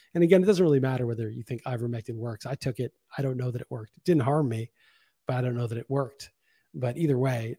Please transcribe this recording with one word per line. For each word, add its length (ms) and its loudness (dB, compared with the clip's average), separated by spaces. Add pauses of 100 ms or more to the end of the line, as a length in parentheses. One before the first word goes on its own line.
(140)
And 100 4
again, 180 8
it 40 2
doesn't 180 4
really 160 6
matter 260 0
whether 240 -4
you 140 -12
think 180 -8
ivermectin 540 -6
works. 280 -10
I 120 -6
took 240 -6
it. 120 -6 (240)
I 60 -4
don't 140 -2
know 160 -4
that 100 -8
it 80 -16
worked. 260 -12
It 60 -20
didn't 200 4
harm 260 2
me, 220 -4 (580)
but 80 -2
I 40 0
don't 140 -2
know 140 -4
that 100 -6
it 100 -12
worked. 420 -4 (440)
But 240 -4
either 180 2
way, 420 -2